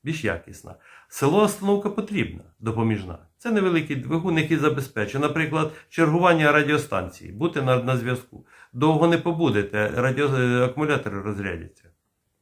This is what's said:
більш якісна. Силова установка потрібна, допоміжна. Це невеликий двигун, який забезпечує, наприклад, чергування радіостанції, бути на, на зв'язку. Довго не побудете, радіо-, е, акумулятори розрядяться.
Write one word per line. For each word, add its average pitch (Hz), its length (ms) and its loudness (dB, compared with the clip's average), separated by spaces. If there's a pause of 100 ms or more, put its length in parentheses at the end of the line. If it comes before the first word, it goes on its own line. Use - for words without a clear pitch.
більш 156 200 -6
якісна. 92 500 -8 (340)
Силова 175 360 2
установка 202 460 0
потрібна, 139 540 -6 (140)
допоміжна. 110 600 -2 (200)
Це 240 120 -6
невеликий 170 460 0
двигун, 160 420 -2
який 156 180 0
забезпечує, 135 680 -2
наприклад, 156 500 -2 (160)
чергування 165 640 4
радіостанції, 113 800 0
бути 147 300 -2
на, 127 200 2
на 127 140 0
зв'язку. 123 500 -6 (260)
Довго 151 340 4
не 170 120 4
побудете, 107 800 0
радіо-, 131 400 0
е, 123 280 2
акумулятори 127 580 -2
розрядяться. 98 600 -8 (580)